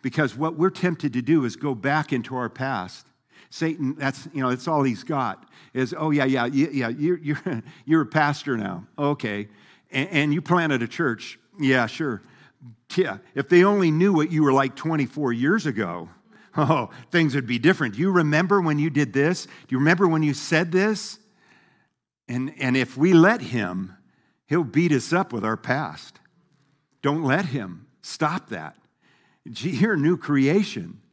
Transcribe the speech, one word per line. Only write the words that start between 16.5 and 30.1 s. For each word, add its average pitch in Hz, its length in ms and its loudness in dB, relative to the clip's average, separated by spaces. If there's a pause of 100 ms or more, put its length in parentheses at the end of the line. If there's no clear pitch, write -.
oh, 143 340 2 (200)
things 160 240 2
would 135 120 -2
be 120 120 -2
different. 131 360 4
Do 113 60 -6
you 190 100 2
remember 175 500 2
when 151 180 0
you 151 120 0
did 135 220 0
this? 151 340 0
Do - 40 -20 (200)
you 131 80 -2
remember 170 280 4
when 160 160 2
you 147 120 2
said 165 360 0
this?" 196 480 0 (1120)
And, 127 320 -6
and 127 160 0
if 127 200 -2
we 165 160 4
let 185 280 8
him, 95 560 -6 (500)
he'll 165 160 0
beat 156 300 0
us 131 200 0
up 175 200 0
with 107 120 -4
our 110 120 0
past. - 640 -8 (840)
Don't 147 220 -2
let 147 220 0
him. 101 400 -10 (160)
Stop 160 480 -6
that. 80 260 -12 (720)
Gee, 120 200 -6
you're 190 240 2
a 160 40 0
new 156 180 2